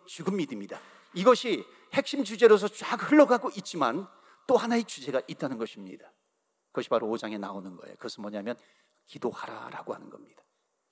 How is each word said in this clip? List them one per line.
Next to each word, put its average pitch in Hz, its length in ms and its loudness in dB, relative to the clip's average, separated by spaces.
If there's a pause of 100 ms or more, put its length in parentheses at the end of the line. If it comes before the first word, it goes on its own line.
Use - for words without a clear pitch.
죽은 190 320 -6
믿음이다. 101 420 -6 (340)
이것이 202 520 2 (280)
핵심 277 300 -2
주제로서 214 460 6
쫙 - 260 -6 (160)
흘러가고 254 460 8
있지만 165 500 -2 (400)
또 254 80 6
하나의 233 300 2
주제가 131 420 -4
있다는 131 300 -6
것입니다. 101 540 -10 (600)
그것이 127 160 -6
바로 113 200 0
오 113 100 0
장에 110 200 -6
나오는 95 380 -10
거예요. - 200 -18
그것은 - 260 -12
뭐냐면 104 340 -8 (520)
기도하라라고 - 840 -10
하는 - 160 -14
겁니다. - 320 -20 (500)